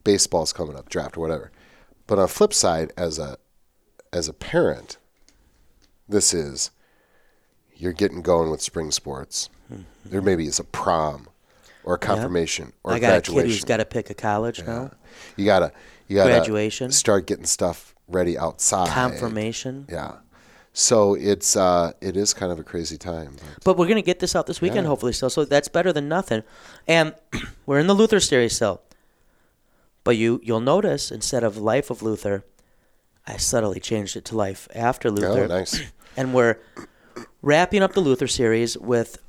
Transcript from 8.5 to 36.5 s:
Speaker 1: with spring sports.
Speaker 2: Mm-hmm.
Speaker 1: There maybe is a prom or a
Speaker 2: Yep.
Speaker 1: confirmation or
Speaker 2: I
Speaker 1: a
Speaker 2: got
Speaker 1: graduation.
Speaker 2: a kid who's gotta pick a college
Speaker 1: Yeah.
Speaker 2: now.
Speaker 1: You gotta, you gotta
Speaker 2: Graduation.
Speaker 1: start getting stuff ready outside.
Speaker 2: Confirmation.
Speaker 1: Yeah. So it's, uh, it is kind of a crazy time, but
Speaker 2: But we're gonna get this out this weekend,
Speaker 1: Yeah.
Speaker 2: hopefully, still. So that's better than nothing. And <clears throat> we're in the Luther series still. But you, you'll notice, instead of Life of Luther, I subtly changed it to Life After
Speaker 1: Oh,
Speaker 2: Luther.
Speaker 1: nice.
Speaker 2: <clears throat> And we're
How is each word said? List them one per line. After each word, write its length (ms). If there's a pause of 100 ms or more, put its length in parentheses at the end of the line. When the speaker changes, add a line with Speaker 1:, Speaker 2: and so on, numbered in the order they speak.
Speaker 1:
with 120
spring 280
sports. 580 (240)
Speaker 2:
Mm-hmm. 100 (220)
Speaker 1:
There 180
maybe 240
is 140
a 40
prom 640 (540)
or 120
a 20
Speaker 2:
Yep. 60
Speaker 1:
confirmation 680 (120)
or 80
Speaker 2:
I 40
Speaker 1:
a 40
Speaker 2:
got 80
Speaker 1:
graduation. 300
Speaker 2:
a 40
kid 100
who's 120
gotta 200
pick 260
a 40
college 460
Speaker 1:
Yeah. 60
Speaker 2:
now. 240 (460)
Speaker 1:
You 80
gotta, 280 (340)
you 100
gotta 140
Speaker 2:
Graduation. 640
Speaker 1:
start 340
getting 200
stuff 480 (120)
ready 320
outside. 500
Speaker 2:
Confirmation. 1000
Speaker 1:
Yeah. 260 (580)
So 400
it's, 420
uh, 360 (100)
it 140
is 180
kind 180
of 60
a 60
crazy 340
time, 380
but 280
Speaker 2:
But 140
we're 100
gonna 140
get 160
this 180
out 100
this 140
weekend, 240
Speaker 1:
Yeah. 40
Speaker 2:
hopefully, 240
still. 180
So 140
that's 240
better 240
than 160
nothing. 340 (440)
And 280 (180)
<clears throat> 340
we're 120
in 80
the 80
Luther 260
series 360
still. 260 (1200)
But 160
you, 240
you'll 180
notice, 500
instead 340
of 120
Life 340
of 120
Luther, 420 (840)
I 120
subtly 420
changed 360
it 100
to 100
Life 380
After 340
Speaker 1:
Oh, 40
Speaker 2:
Luther. 360
Speaker 1:
nice. 320
Speaker 2:
<clears throat> 120 (240)
And 160
we're 260 (840)